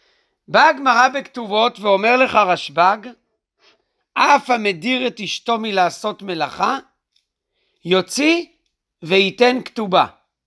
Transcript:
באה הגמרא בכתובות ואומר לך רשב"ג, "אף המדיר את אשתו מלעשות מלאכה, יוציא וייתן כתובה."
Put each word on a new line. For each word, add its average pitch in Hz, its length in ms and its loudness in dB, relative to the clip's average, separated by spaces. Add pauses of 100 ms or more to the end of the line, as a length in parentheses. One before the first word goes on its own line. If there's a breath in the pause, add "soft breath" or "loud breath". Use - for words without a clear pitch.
(480)
באה 240 220 4
הגמרא 262 380 2
בכתובות 233 720 -4
ואומר 208 380 2
לך 262 180 0
רשב"ג, 180 600 2 (1160)
"אף 285 360 2
המדיר 233 580 -2
את - 120 -8
אשתו 220 400 -4
מלעשות 196 640 -2
מלאכה, 180 560 -4 (1080)
יוציא 269 600 0 (580)
וייתן 196 580 0
כתובה." 180 440 -2 (400)